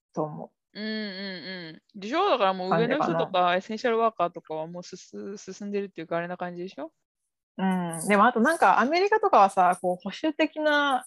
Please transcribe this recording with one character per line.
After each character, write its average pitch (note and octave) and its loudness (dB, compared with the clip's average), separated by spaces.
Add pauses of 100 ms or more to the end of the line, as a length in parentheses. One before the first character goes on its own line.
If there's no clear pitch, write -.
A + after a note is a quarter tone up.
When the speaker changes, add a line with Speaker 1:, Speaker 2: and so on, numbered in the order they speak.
(140)
Speaker 1:
と D#3+ -2
思 D#3 -10 (220)
う。 - -12
Speaker 2:
う - -10
ん、 - -6
う G#3+ -6
ん、 A3 -6
う F#3+ -10 (140)
ん。 G#3 -16
で G3 -10
し B3 -4
ょ？ F#4+ 0
だ C#4 2
か G#3 0
ら、 F#3+ 4
も F#3 -4
う、 - -2
上 E3 2
の - 0
人 - 0
と - 0
か、 - -2
Speaker 1:
感 D#3+ 0
じ - -10
か F#3 2
な。 F3 4
Speaker 2:
エ - 0
ッ - -4
セ G#3+ -8
ン A3 -6
シ - -4
ャ B3 2
ル A3+ 0
ワ A3+ 2
ー - -20
カ F3 0
ー E3+ -4
と F3 -16
か - -12
は D#3 -6
も F3 -14
う - -12
す - -16
す-、 G3+ -14 (160)
進 G3+ -14
ん G3+ -8
で G3+ -2
る G3+ -4
っ - -10
て - -12
い D#3+ -10
う - -14
か、 E3+ -4
あ E3+ -2
れ E3+ -6
な F3+ -10
感 F3+ -8
じ F3 -10
で F#3 -8
し - -18
ょ？ D4+ -12 (680)
Speaker 1:
う F#3 -2
ん。 F3 -2
で G#3 4
も、 G3 6
あ - 6
と、 A3+ 0
な D4 4
ん E4+ -4
か、 G3 6
ア G#3+ 4
メ D#4 2
リ G4+ 2
カ A4 4
と A4 0
か - 6
は G3 8
さ、 F3+ 4
こ F3+ 0
う、 - -6
保 F#3+ -10
守 D#4 -2
的 D#4 0
な C#4+ 2